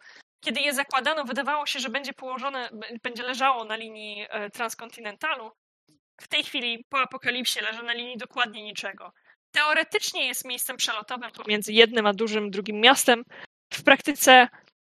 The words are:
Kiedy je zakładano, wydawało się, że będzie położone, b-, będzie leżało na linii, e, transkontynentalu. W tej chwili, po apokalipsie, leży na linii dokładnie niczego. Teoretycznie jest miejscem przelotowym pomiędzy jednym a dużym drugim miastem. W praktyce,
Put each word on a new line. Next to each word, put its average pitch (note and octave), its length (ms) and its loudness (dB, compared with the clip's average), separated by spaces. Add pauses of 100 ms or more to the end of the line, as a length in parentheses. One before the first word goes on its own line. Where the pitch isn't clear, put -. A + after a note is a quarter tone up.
(440)
Kiedy D4 160 -4
je C#4+ 140 0
zakładano, C#4 500 0
wydawało C#4 420 -2
się, C#4+ 140 -4
że A#3+ 80 -6
będzie C4+ 240 -6
położone, B3+ 600 -8
b-, A3 140 -14 (160)
będzie A#3+ 200 -8
leżało B3+ 420 0
na G#3+ 120 -6
linii, G#3+ 540 -12
e, G#3 200 -8
transkontynentalu. A#3 1000 -8 (680)
W - 80 -20
tej D4 160 -2
chwili, A#3+ 440 -6
po C4+ 120 -2
apokalipsie, B3 600 -2
leży A3 220 -6
na A#3 100 -6
linii A#3+ 240 -8
dokładnie A3+ 460 -6
niczego. G3 500 -12 (400)
Teoretycznie D#4 760 0
jest B3 180 -6
miejscem B3+ 320 -8
przelotowym A3+ 540 -4
pomiędzy G#3+ 420 -4
jednym A3+ 340 6
a G3+ 60 4
dużym G#3 380 -2
drugim G#3 300 -6
miastem. B3 440 6 (500)
W - 80 -10
praktyce, C4+ 680 8 (400)